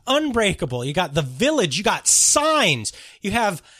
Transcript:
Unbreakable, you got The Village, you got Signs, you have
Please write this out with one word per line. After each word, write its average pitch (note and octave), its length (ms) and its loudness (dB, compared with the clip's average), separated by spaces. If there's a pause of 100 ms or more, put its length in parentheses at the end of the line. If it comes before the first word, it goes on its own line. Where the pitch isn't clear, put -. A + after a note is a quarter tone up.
Unbreakable, A3 800 0
you C#3+ 80 -4
got E3 200 -2
The D#3+ 80 2
Village, E3 560 0
you G3+ 60 -6
got F#3+ 240 0
Signs, C#4 840 2 (280)
you G3 100 -4
have G#3 300 -2 (180)